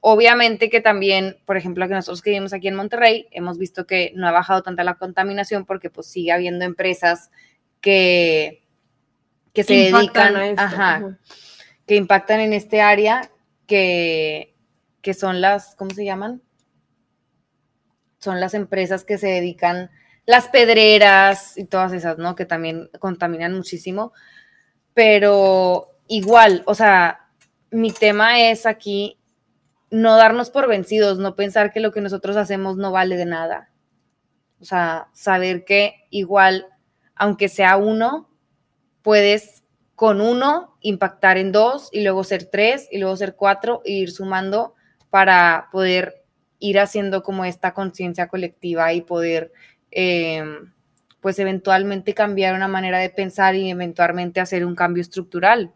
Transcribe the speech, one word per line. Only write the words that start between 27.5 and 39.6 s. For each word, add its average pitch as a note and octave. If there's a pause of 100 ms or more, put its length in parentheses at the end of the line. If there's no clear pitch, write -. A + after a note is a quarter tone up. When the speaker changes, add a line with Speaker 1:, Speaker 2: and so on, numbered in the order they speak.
Speaker 1:
mi A3+
tema A3
es A3+
aquí G#3 (720)
no A3
darnos A3+
por C4
vencidos, G3+
no F#3+
pensar G3+
que -
lo A3
que G#3
nosotros G3
hacemos F#3+
no G3
vale F#3
de F3
nada. E3 (880)
O F3+
sea, E3+
saber F#3
que G3+
igual, F#3+ (500)
aunque G3+
sea F#3+
uno, A3 (720)
puedes G#3 (320)